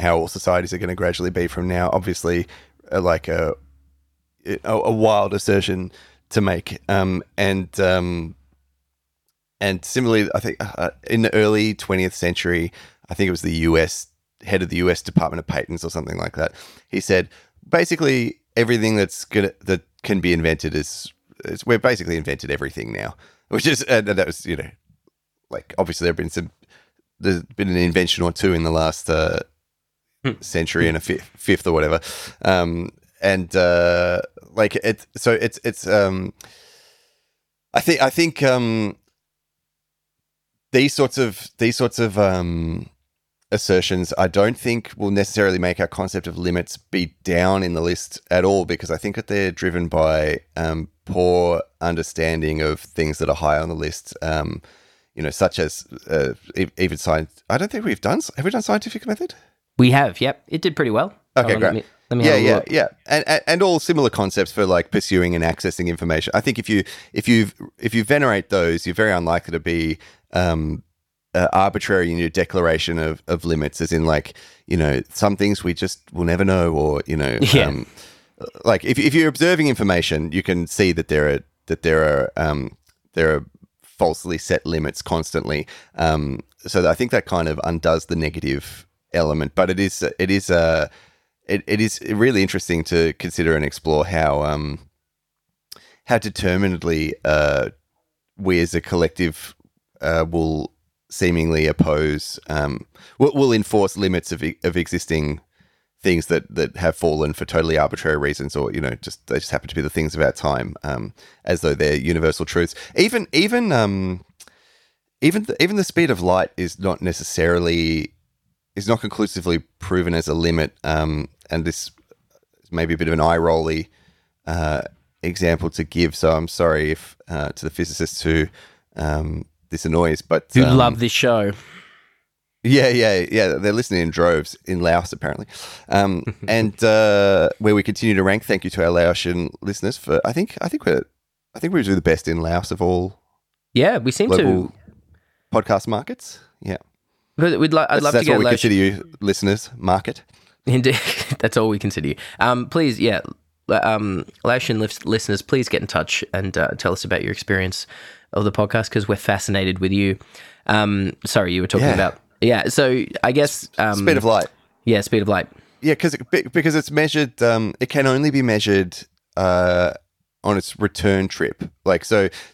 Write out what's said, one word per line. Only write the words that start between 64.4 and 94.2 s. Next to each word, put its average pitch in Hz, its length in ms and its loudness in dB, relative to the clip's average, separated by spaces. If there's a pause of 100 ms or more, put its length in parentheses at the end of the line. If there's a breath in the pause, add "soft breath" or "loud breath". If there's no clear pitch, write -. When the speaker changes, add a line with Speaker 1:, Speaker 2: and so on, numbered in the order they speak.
Speaker 1:
for, 104 140 0
like, 87 260 2
pursuing 90 420 2
and 82 80 0
accessing 85 460 -2
information. 82 460 -2
I 104 60 2
think 110 200 -2
if - 80 -8
you, 104 160 2 (280 loud breath)
if - 140 -6
you've, 110 280 4 (240)
if 110 160 -4
you 113 100 2
venerate 127 460 2
those, 85 360 0
you're 90 80 -4
very 110 180 2
unlikely 85 400 -2
to 85 80 -2
be, 82 380 -2 (340 soft breath)
um, 80 520 -2 (480)
uh, 90 200 2
arbitrary 95 580 2
in 85 80 -2
your 85 100 0
declaration 85 720 0
of, 80 300 -4
of 85 160 -4
limits, 78 360 -2
as 82 120 -4
in, 80 120 2
like, 78 300 0 (320 loud breath)
you - 100 -2
know, 73 240 2 (100)
some 101 260 2
things 101 280 0
we 90 80 0
just - 400 -8
will 87 120 -4
never 87 200 2
know, 92 280 2
or, 76 340 0
you 78 100 -4
know, 67 220 -2
Speaker 2:
<laughs> 117 160 2
Yeah. 123 140 4
Speaker 1:
um, 67 180 -6 (800 loud breath)
like, 98 200 4
if, 120 140 0
if 139 160 2
you're 160 140 4
observing 156 400 2
information, 87 640 0
you 90 100 0
can 87 240 -2
see 95 260 2
that 85 160 -4
there 73 240 2
are, 69 80 -2 (260)
that - 160 -6
there 80 200 2
are, 71 340 0
um, 76 400 -4 (380)
there 80 200 2
are 73 100 -4 (380)
falsely 85 560 -4
set - 280 -2
limits 78 360 -4
constantly. 80 640 -4 (280 loud breath)
Um, 76 460 -2 (260)
so 90 240 2
I 85 40 4
think 123 180 -4
that 107 140 2
kind 82 220 -2
of 76 160 -4
undoes 82 420 0
the 87 100 -4
negative 76 720 -6 (260)
element, 78 420 0
but 92 160 2
it 92 80 -2
is, 95 240 -2 (160)
it 92 120 0
is, 98 200 0
uh, 80 380 2 (580 soft breath)
it, 98 200 -4
it 107 140 0
is 110 200 -2 (100)
really 110 320 2
interesting 87 420 -2
to 82 300 2
consider 82 420 -2
and 76 80 0
explore 76 420 -2
how, 78 360 0